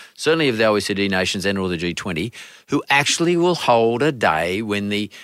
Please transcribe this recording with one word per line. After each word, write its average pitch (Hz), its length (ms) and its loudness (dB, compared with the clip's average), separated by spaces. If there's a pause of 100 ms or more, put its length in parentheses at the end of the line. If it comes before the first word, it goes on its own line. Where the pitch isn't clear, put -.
(140)
certainly 156 340 2
of 113 100 0
the 110 80 4
O 107 120 4
E - 20 2
C 101 140 -4
D 98 140 0
nations 92 360 -2
and 98 140 0
or 92 120 -2
the 90 80 -2
G 85 180 -2
twenty, 90 360 -6 (360)
who 143 200 -2
actually 160 480 2
will 175 200 2
hold 117 480 2
a 151 80 2
day 92 500 0
when 104 280 -4
the, 104 200 -2 (140)